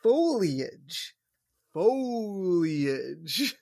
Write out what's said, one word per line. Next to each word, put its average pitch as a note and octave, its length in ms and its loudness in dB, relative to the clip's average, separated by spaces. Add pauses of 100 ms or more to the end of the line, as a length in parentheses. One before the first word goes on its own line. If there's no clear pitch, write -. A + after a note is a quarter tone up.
foliage. G#3 1120 0 (580)
Foliage. F3+ 1900 0